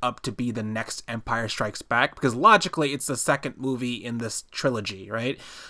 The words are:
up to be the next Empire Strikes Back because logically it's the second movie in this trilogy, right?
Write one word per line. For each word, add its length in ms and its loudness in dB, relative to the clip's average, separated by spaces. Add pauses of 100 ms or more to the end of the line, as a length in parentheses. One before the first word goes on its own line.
up 200 -2
to 100 -4
be 200 -2
the 120 -2
next 440 -4
Empire 400 -2
Strikes 340 -4
Back 340 2
because 200 2
logically 580 6
it's 140 -4
the 80 -2
second 420 0
movie 380 -2
in 220 -6
this 340 -6
trilogy, 580 -2
right? 300 -4 (300)